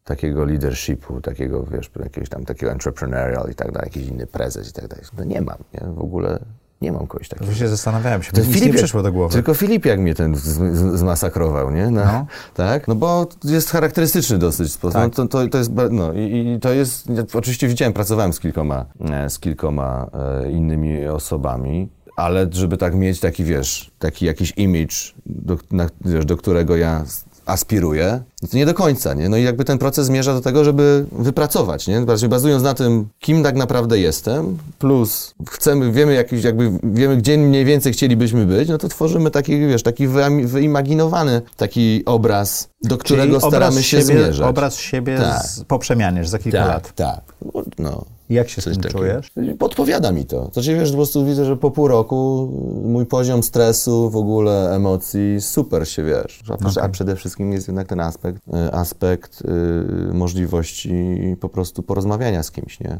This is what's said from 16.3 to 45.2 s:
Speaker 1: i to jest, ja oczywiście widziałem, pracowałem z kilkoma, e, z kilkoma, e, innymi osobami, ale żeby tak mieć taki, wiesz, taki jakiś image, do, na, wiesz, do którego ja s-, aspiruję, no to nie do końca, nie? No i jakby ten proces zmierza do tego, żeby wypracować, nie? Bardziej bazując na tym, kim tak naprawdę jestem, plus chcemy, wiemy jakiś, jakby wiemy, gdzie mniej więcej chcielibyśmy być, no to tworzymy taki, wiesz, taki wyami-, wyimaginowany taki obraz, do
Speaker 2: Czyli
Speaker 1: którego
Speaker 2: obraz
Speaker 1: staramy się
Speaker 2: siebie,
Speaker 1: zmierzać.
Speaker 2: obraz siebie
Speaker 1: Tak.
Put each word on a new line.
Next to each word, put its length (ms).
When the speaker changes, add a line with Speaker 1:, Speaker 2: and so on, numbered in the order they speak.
Speaker 1:
i 40
to 140
jest, 360
ja 140
oczywiście 340
widziałem, 260
pracowałem 400
z 60
kilkoma, 460
e, 180
z 100
kilkoma, 680
e, 80
innymi 560
osobami, 840
ale 360
żeby 260
tak 180
mieć 240
taki, 240
wiesz, 560
taki 260
jakiś 320
image, 380
do, 320
na, 160
wiesz, 200
do 120
którego 400
ja 280
s-, 200
aspiruję, 760
no 80
to 60
nie 80
do 80
końca, 400
nie? 160
No 80
i 60
jakby 220
ten 120
proces 280
zmierza 280
do 80
tego, 220
żeby 480
wypracować, 760
nie? 140
Bardziej 280
bazując 340
na 100
tym, 340
kim 240
tak 120
naprawdę 440
jestem, 580
plus 540
chcemy, 420
wiemy 220
jakiś, 300
jakby 280
wiemy, 340
gdzie 200
mniej 280
więcej 280
chcielibyśmy 520
być, 240
no 80
to 100
tworzymy 440
taki, 280
wiesz, 240
taki 240
wyami-, 380
wyimaginowany 960
taki 480
obraz, 640
do 60
Speaker 2:
Czyli 100
Speaker 1:
którego 380
Speaker 2:
obraz 120
Speaker 1:
staramy 340
się 180
Speaker 2:
siebie, 20
Speaker 1:
zmierzać. 280
Speaker 2:
obraz 260
siebie 420
Speaker 1:
Tak. 260